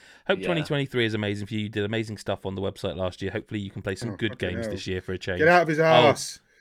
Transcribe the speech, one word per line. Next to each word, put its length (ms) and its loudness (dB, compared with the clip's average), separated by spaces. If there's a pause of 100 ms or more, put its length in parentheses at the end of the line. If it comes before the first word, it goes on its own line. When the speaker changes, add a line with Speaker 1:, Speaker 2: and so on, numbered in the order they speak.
(260)
Speaker 1:
Hope 140 2
Speaker 2:
Yeah. 60 -6
Speaker 1:
twenty 160 0
twenty-three 420 0
is 100 0
amazing 320 -2
for 80 -8
you. 60 -2
You 80 -4
did 160 -2
amazing 320 -4
stuff 300 -6
on 80 -6
the 80 -4
website 340 -4
last 240 -4
year. 100 -4
Hopefully 300 -6
you 100 -8
can 120 -14
play 140 -4
some 160 -6
Speaker 3:
Oh, 40 -10
Speaker 1:
good 160 -2
Speaker 3:
fucking 160 -4
Speaker 1:
games 180 -4
Speaker 3:
hell. 80 -6
Speaker 1:
this 120 -8
year 160 -4
for 100 -6
a 60 -4
change." 220 -4
Speaker 3:
Get 80 6
out 140 8
of 60 0
his 100 0
Speaker 1:
Oh, 60 4
Speaker 3:
arse. 560 6 (200)